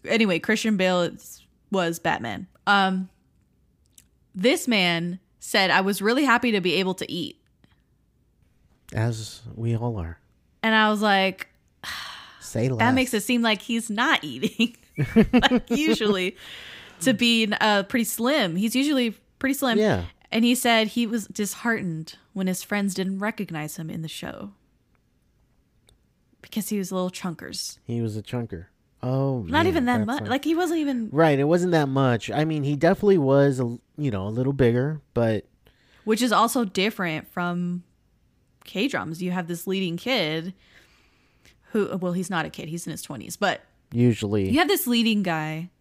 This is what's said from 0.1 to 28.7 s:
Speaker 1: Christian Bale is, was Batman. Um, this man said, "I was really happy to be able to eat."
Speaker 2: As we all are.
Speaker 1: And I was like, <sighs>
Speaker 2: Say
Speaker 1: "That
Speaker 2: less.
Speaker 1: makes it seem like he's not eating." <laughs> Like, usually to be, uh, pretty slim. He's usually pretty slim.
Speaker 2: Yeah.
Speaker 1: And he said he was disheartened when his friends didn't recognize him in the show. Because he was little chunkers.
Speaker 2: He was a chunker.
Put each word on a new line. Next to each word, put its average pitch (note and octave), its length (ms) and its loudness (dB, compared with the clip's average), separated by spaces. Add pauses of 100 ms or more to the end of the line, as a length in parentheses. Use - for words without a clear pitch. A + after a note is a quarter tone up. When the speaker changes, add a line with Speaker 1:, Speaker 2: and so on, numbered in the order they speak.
Speaker 1:
Christian G#3+ 360 0
Bale F3+ 260 2
is, - 440 -8 (240)
was E3+ 280 -2
Batman. D#3+ 500 -4 (180)
Um, F#3+ 420 2 (1300)
this C4 340 2
man F3 520 0 (200)
said, F#3+ 300 2
"I F3+ 100 4
was F#3+ 220 0
really B3 240 2
happy A#3+ 260 4
to G3+ 80 2
be E3+ 140 0
able F#3 220 0
to - 140 -8
eat." D3+ 300 -8 (1500)
Speaker 2:
As A2 480 -4 (140)
we A#2 200 -2
all A#2 220 -4
are. E2+ 220 -8 (440)
Speaker 1:
And A3 120 4
I G#3+ 160 6
was G#3 100 0
like, F#3+ 480 2 (340)
<sighs> - 60 -12 (520)
Speaker 2:
Say - 280 -2
Speaker 1:
"That C3 80 0
Speaker 2:
less. A#3 180 4
Speaker 1:
makes C4 200 0
it G#3 80 0
seem B3 180 0
like A3 220 0
he's A#3 260 -4
not B3 340 0
eating." D3+ 540 -2 (220)
<laughs> - 340 4
Like, A#3+ 380 4
usually A3 640 0 (680)
to B3 120 4
be, A3+ 440 2
uh, G#3 260 2
pretty A3+ 200 0
slim. A3+ 520 0
He's A3 200 0
usually C4 360 2 (260)
pretty C4+ 160 0
slim. B3 240 0
Speaker 2:
Yeah. D3 260 2 (260)
Speaker 1:
And A3+ 140 2
he B3 100 4
said A3+ 340 2
he A#3 180 -2
was G#3+ 220 -4
disheartened F#3+ 880 -4 (180)
when F#3+ 140 -2
his F#3 140 -4
friends G3+ 300 -2
didn't F#3+ 280 -4
recognize E3+ 580 -6
him D#3+ 100 -10
in D#3+ 140 -8
the D#3+ 60 -8
show. - 420 -12 (1900)
Because - 280 -8
he G#3 80 -2
was F#3 140 -6
little F3+ 180 -2
chunkers. - 720 -10
Speaker 2:
He A#2 160 -4
was A2 160 -4
a G#2+ 60 -8
chunker. G#2+ 440 -8 (360)